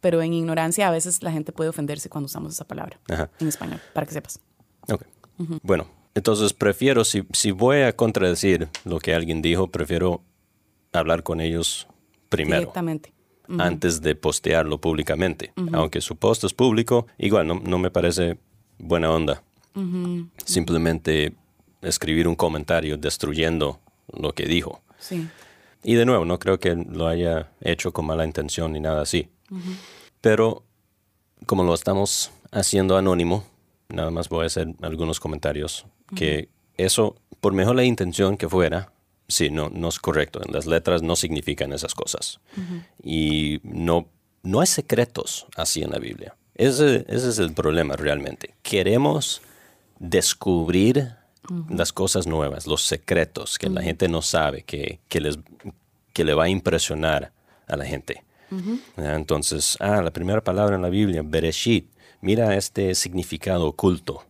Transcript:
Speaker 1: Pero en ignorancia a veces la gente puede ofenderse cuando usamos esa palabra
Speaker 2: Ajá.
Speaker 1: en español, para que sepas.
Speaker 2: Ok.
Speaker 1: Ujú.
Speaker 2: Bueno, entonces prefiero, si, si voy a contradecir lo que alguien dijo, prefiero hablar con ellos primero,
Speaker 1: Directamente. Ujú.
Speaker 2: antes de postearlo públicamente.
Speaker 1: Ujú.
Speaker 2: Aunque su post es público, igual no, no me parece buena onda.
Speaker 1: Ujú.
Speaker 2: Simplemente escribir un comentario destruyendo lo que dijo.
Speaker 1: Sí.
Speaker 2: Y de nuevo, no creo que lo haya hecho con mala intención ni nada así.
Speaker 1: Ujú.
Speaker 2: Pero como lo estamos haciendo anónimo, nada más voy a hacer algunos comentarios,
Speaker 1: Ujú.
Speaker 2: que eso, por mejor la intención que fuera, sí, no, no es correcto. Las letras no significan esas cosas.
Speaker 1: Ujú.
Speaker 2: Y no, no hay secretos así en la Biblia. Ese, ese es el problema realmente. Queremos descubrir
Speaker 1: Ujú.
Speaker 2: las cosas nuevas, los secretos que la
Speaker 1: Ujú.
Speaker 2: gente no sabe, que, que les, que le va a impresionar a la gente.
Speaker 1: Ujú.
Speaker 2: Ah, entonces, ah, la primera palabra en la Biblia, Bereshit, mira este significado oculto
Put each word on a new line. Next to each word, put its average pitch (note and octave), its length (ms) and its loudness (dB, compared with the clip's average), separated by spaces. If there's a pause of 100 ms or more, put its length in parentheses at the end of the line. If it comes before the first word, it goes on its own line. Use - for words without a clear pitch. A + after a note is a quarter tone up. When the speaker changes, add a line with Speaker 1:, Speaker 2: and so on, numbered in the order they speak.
Speaker 1:
Pero E3 220 2
en E3 100 0
ignorancia E3 560 0
a - 20 4
veces E3 320 -2
la D#3+ 100 -4
gente D#3 200 -6
puede D#3+ 180 -2
ofenderse D3 380 -6
cuando C#3+ 180 -6
usamos D#3 280 -10
esa - 120 -10
palabra - 420 -12
Speaker 2:
Ajá. D#2+ 220 -2 (100)
Speaker 1:
en D#3+ 80 0
español, - 320 -8 (140)
para D3+ 120 -2
que D#3 60 -16
sepas. - 280 -12 (480)
Speaker 2:
Ok. G#2 140 -2 (360)
Speaker 1:
Ujú. E3 240 -6
Speaker 2:
Bueno, F#2 240 0 (280)
entonces G#2 380 2
prefiero, A#2 520 2
si, G2 280 0
si - 180 0
voy A#2+ 320 4
a A#2+ 140 2
contradecir F2+ 720 2 (160)
lo F2+ 140 -4
que E2 160 0
alguien E2 260 0
dijo, E2+ 280 2
prefiero E2+ 540 -2 (680)
hablar E2 300 2
con E2 180 -4
ellos E2 480 -2 (400)
primero, A2+ 320 2
Speaker 1:
Directamente. E3 520 -6 (360)
Ujú. F3+ 140 -4
Speaker 2:
antes E2 400 0
de D2+ 120 2
postearlo D#2 680 0
públicamente. D#2+ 760 -2
Speaker 1:
Ujú. E3+ 180 -4
Speaker 2:
Aunque D#2+ 280 0
su - 140 -8
post A2 280 2
es F#2 80 0
público, A#2 540 2 (100)
igual G2 300 4
no, E2 80 0
no F2+ 240 -2
me F#2 120 0
parece F2 480 0 (400)
buena E2 320 0
onda. D#2+ 320 0 (320)
Speaker 1:
Ujú. F3 540 -4 (160)
Speaker 2:
Simplemente D#2+ 920 0 (460)
escribir E2 480 0
un E2 80 0
comentario D#2 600 0
destruyendo D2+ 840 -2 (320)
lo D2+ 220 -4
que - 120 -6
dijo. - 360 -2 (160)
Speaker 1:
Sí. E3 300 -8 (560)
Speaker 2:
Y A2+ 100 4
de A#2 100 6
nuevo, A#2 200 4
no F2 160 0
creo F#2+ 180 2
que F2 160 2
lo E2+ 320 -2
haya E2 540 0
hecho E2+ 320 -2
con D#2 140 -4
mala D#2+ 180 0
intención D#2 480 -4
ni D2+ 80 -4
nada D#2 220 -2
así. D#2+ 260 -2 (220)
Speaker 1:
Ujú. F#3 200 -10 (500)
Speaker 2:
Pero A2 440 4 (840)
como F#2+ 160 2
lo F2 100 4
estamos G2 600 0 (180)
haciendo F#2+ 480 2
anónimo, F#2 460 2 (440)
nada E2 220 -4
más E2 180 -4
voy E2+ 140 -2
a E2 40 0
hacer E2 360 -4
algunos D#2+ 380 -4
comentarios, D2+ 640 -6 (220)
Speaker 1:
Ujú. F#3+ 80 -12
Speaker 2:
que D2+ 320 -2 (280)
eso, G2 380 2 (260)
por G#2 120 4
mejor G2 240 4
la B2+ 80 4
intención G2 520 2
que F2 120 -4
fuera, F2 440 0 (360)
sí, D#2 220 2
no, D2+ 200 -4
no E2+ 180 -4
es - 120 -6
correcto. D2+ 400 -2 (100)
Las D2 160 -4
letras E2 360 2
no E2 120 2
significan D2 580 -4
esas D2 220 -6
cosas. - 460 -8 (160)
Speaker 1:
Ujú. F3 260 -10 (200)
Speaker 2:
Y - 600 0
no, E2 460 0 (340)
no F#2+ 180 2
hay F#3 60 4
secretos - 800 -2 (100)
así D#2+ 260 -2
en D2 100 -4
la C#2+ 80 -4
Biblia. - 360 -14 (200)
Ese, C3 520 4
ese B2 200 0
es A2 100 0
el D#2+ 160 0
problema D2+ 400 0
realmente. C#2+ 680 -4
Queremos B2 800 2 (720)
descubrir F#2 1000 2 (340)
Speaker 1:
Ujú. E3+ 260 -8
Speaker 2:
las - 180 0
cosas F#2+ 340 0
nuevas, D2+ 400 -2
los D2+ 160 0
secretos - 760 -2
que - 100 -4
la F#2 120 -2
Speaker 1:
Ujú. F2+ 80 -4
Speaker 2:
gente E2 200 0
no E2 140 0
sabe, D2+ 420 0
que, - 440 -8
que E2 120 0
les, D2+ 180 -4 (760)
que E2 120 2
le D#2 100 4
va D#2 100 4
a E2+ 40 2
impresionar D#2+ 840 0 (340)
a D2+ 100 -4
la C#2 80 -6
gente. - 400 -8 (260)
Speaker 1:
Ujú. G3 300 -6 (160)
Speaker 2:
Ah, D2+ 180 -4
entonces, D2+ 680 -2
ah, G2+ 220 2
la E2 80 -2
primera F#2 320 -2
palabra G2+ 340 2
en F2+ 60 -2
la F2 60 -2
Biblia, F#2 360 0
Bereshit, D#2+ 680 0 (300)
mira G#2+ 360 2
este G2 380 -2
significado F2+ 720 -2
oculto E2 640 0